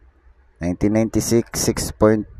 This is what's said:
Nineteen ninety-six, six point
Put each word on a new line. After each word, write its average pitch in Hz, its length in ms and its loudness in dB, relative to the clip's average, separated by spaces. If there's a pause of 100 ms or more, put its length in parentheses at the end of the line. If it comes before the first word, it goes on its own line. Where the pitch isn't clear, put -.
(600)
Nineteen 104 400 0
ninety-six, 113 600 0
six - 360 -4
point 107 320 2 (120)